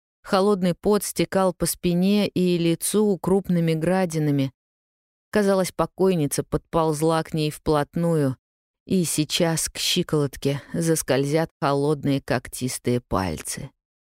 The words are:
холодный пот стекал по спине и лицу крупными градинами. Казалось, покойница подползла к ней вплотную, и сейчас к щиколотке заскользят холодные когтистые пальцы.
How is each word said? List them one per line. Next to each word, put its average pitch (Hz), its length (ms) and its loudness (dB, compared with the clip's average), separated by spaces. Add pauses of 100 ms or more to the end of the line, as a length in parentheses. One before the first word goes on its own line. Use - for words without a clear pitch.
(240)
холодный 190 500 2
пот 202 300 0
стекал 190 500 0
по 170 140 -4
спине 185 600 0
и 180 300 0
лицу 180 640 0
крупными 175 560 0
градинами. 156 760 0 (800)
Казалось, 196 420 2
покойница 165 720 0
подползла 160 800 0
к - 140 -8
ней 151 160 0
вплотную, 151 840 0 (500)
и 185 160 2
сейчас 160 640 -2
к - 80 -12
щиколотке 143 840 -2 (100)
заскользят 160 800 0 (100)
холодные 143 600 0
когтистые 123 800 -4
пальцы. - 680 -6 (460)